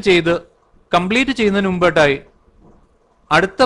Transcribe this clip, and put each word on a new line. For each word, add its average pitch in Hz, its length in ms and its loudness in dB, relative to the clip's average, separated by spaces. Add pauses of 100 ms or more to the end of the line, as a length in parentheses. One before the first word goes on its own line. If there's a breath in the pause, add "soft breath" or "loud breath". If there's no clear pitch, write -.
ചെയ്ത് 170 260 2 (600)
കംപ്ലീറ്റ് 226 440 -2
ചെയ്യുന്നതിന് 196 320 0
മുമ്പായിട്ടായി 160 460 0 (1200)
അടുത്ത 190 280 -2